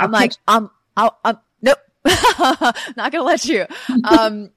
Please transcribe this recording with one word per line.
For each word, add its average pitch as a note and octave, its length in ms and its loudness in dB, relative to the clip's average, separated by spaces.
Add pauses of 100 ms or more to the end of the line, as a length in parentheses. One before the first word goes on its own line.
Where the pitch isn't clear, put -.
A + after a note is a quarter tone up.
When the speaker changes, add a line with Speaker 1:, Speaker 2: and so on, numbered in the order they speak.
Speaker 1:
I'm G#3 60 -4
like, A3 200 2
Speaker 2:
catch - 160 -18
Speaker 1:
"I'm, G#3+ 220 0 (260)
I'll, G#3+ 300 0
I'm, A3+ 120 -2 (240)
nope." C4 160 2 (300)
<laughs> F#4 320 2 (560)
Not A#3+ 160 -4
gonna D#4 120 -2
let D#4 220 0
you. A#3 260 -2
Speaker 2:
<laughs> E4 40 -16 (300)
Speaker 1:
Um, G#3+ 520 2